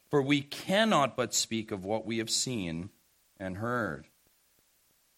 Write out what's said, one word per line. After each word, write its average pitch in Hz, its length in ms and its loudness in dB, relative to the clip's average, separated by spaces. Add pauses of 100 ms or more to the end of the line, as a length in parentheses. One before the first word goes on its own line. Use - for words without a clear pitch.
For 147 140 4
we 143 180 4
cannot 180 720 2
but - 200 -2
speak - 360 -2
of 95 140 -4
what 104 220 -2
we 113 120 -2
have 110 120 -2
seen 92 580 -2 (500)
and 95 200 -6
heard.'" 110 480 -2 (1120)